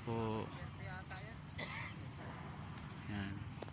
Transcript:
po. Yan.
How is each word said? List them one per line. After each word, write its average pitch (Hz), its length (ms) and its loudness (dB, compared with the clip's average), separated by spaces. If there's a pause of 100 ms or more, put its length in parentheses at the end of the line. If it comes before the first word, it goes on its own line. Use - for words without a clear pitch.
po. 110 400 6 (2750)
Yan. 101 240 4 (400)